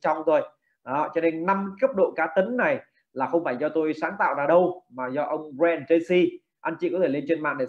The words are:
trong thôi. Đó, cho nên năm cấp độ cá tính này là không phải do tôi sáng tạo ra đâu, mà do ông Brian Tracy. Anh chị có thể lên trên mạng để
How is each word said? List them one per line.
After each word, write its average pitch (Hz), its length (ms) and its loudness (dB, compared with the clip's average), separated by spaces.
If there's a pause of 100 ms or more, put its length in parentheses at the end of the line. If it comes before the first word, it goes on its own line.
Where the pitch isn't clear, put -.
trong 160 240 0
thôi. 151 160 4 (440)
Đó, 139 300 -2
cho 165 60 -2
nên 165 240 0
năm 196 340 -2
cấp 262 160 2
độ 185 200 2
cá 160 200 0
tính 226 220 2
này 156 220 0 (340)
là 131 120 -4
không 160 180 0
phải 127 140 -2
do 151 120 -2
tôi 156 240 0
sáng 165 260 -4
tạo 147 160 0
ra 143 120 -2
đâu, 175 440 4
mà 127 160 -6
do 139 160 -2
ông 151 340 -6
Brian 165 320 2
Tracy. 175 500 2 (220)
Anh 160 180 -4
chị 175 100 -2
có 175 100 -2
thể 175 80 4
lên 139 200 -2
trên 160 140 0
mạng 143 160 -2
để 131 120 -2